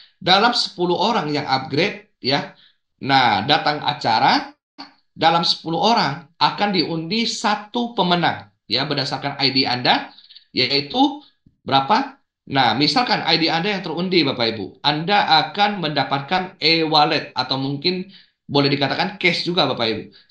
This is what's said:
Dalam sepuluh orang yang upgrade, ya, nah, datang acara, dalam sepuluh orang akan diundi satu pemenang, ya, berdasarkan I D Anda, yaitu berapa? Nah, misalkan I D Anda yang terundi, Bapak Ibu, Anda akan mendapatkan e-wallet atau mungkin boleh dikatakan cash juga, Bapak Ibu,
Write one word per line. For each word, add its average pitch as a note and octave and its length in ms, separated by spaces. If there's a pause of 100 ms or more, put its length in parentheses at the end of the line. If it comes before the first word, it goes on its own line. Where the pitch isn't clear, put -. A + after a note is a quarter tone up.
(220)
Dalam G3+ 320
sepuluh F3 400
orang F3 400
yang C#3+ 160
upgrade, C3+ 720
ya, C#3 320 (480)
nah, B2 480
datang D3+ 320
acara, C3+ 720 (640)
dalam E3+ 240
sepuluh E3 400
orang F#3 560
akan D#3+ 400
diundi E3 480
satu A3+ 720
pemenang, E3+ 560 (160)
ya, B2+ 160
berdasarkan C#3 560
I C3+ 80
D C3 160
Anda, C#3+ 480 (400)
yaitu C#3+ 720 (400)
berapa? G3 480 (340)
Nah, B2 320
misalkan G#3+ 480
I E3 160
D D#3 80
Anda F3+ 240
yang F#3 80
terundi, E3+ 400
Bapak A#2 320
Ibu, G2 240
Anda D#3+ 400 (320)
akan G3+ 320
mendapatkan D3 800
e-wallet D#3 720
atau B2+ 240
mungkin D#3 480 (400)
boleh C#3 240
dikatakan C#3 480
cash E3+ 240
juga, E3+ 240
Bapak A#2+ 160
Ibu, A2 200 (260)